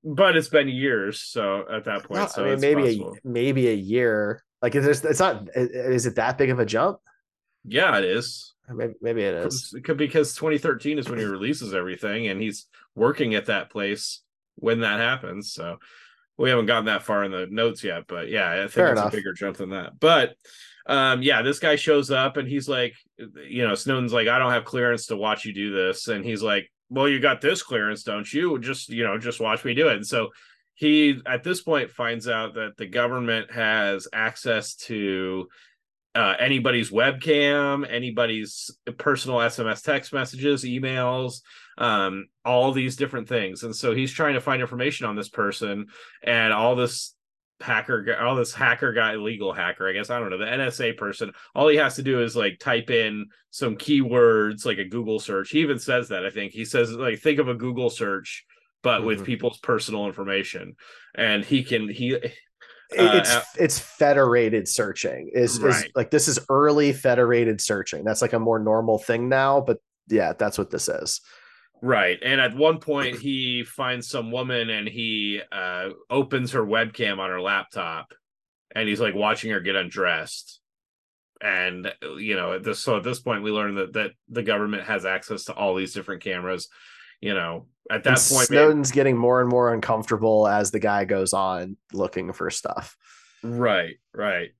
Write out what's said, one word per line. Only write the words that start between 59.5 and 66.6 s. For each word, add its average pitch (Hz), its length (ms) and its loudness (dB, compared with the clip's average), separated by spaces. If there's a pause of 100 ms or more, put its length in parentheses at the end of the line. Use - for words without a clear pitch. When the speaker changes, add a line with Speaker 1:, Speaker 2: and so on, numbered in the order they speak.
Speaker 1:
personal 107 480 -2
information." 98 680 -6 (400)
And 104 300 0
he 131 180 2
can, 113 240 -2
he, 120 260 -4
Speaker 2:
It, - 840 -8
Speaker 1:
uh, 110 200 8
Speaker 2:
it's, 120 160 4
Speaker 1:
uh, 117 80 2 (140)
Speaker 2:
it's 156 220 4
federated 120 880 4
searching. 82 640 -4
Is, 123 240 4
is 113 40 -2
Speaker 1:
Right. - 340 4
Speaker 2:
like, 123 160 0
this 143 160 4
is 143 120 0 (100)
early 147 440 6